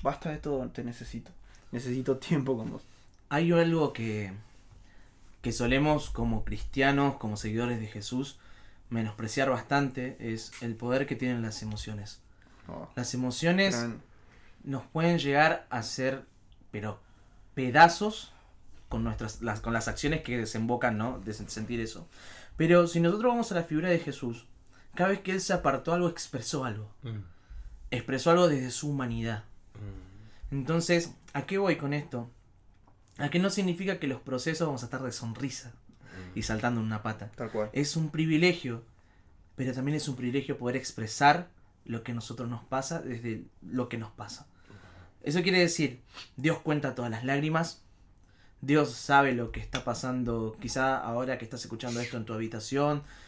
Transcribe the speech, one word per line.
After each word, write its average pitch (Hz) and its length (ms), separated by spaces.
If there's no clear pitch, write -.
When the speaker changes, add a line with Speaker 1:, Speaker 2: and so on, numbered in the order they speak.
Speaker 1:
"Basta 151 300
de 151 60
todo, 139 320
te 120 140
necesito. 120 480
Necesito 127 460
tiempo 135 400
con 107 140
vos". - 120
Speaker 2:
Hay 165 240
algo 165 420
que, 107 380
que 123 100
solemos 139 580
como - 340
cristianos, 139 720
como 107 220
seguidores 113 420
de 107 80
Jesús, 127 520
menospreciar 113 600
bastante, 127 680
es 110 320
el 117 140
poder 127 300
que 123 100
tienen 123 260
las 107 200
emociones. 107 600
Speaker 1:
Oh. 80 280
Speaker 2:
Las 123 180
emociones 160 640
Speaker 1:
Gran. 117 240
Speaker 2:
nos 135 200
pueden 170 340
llegar 147 520
a 127 100
hacer, 131 460
pero 104 280
pedazos 165 800
con 113 140
nuestras, 110 380
las, 110 200
con 117 120
las 113 140
acciones 147 340
que 120 160
desembocan, 113 600
¿no? 113 220
De 101 120
sen-, 104 160
sentir 113 320
eso. - 280
Pero 170 300
si 170 120
nosotros 214 320
vamos 233 200
a 185 40
la 170 80
figura 160 260
de 170 100
Jesús, 120 460
cada 185 160
vez 196 100
que 190 100
él 185 100
se 190 120
apartó 151 400
algo, 175 160
expresó 131 560
algo. 104 260
Speaker 3:
Mm. 113 160
Speaker 2:
Expresó 127 400
algo 175 160
desde 127 240
su 147 180
humanidad. 117 560
Speaker 3:
Mm. 101 840
Speaker 2:
Entonces, 165 560
¿a 143 120
qué 196 120
voy 190 200
con 143 160
esto? 127 360
A 143 120
que 170 100
no 190 100
significa 190 500
que 147 80
los 127 140
procesos 156 460
vamos 131 160
a - 20
estar 127 180
de 120 80
sonrisa 117 640
Speaker 3:
Mm. 92 300
Speaker 2:
y 104 40
saltando 113 380
en 110 60
una 107 160
pata. 107 320
Speaker 1:
Tal 117 160
cual. 107 220
Speaker 2:
Es 143 220
un 160 140
privilegio, 160 760
pero 127 180
también 135 220
es 151 120
un 131 80
privilegio 131 420
poder 127 180
expresar 143 760
lo 117 180
que 123 80
a 117 40
nosotros 117 340
nos 117 140
pasa 131 380
desde 117 440
lo 123 280
que 117 80
nos 110 140
pasa. - 360
Eso 165 200
quiere 185 160
decir, 165 420
Dios 151 240
cuenta 147 360
todas 120 160
las 110 120
lágrimas, 156 600
Dios 143 320
sabe 139 400
lo 120 180
que - 100
está - 240
pasando, 117 760
quizá 131 380
ahora 123 380
que 117 80
estás 117 160
escuchando 117 400
esto 120 160
en 110 80
tu 117 80
habitación, 131 720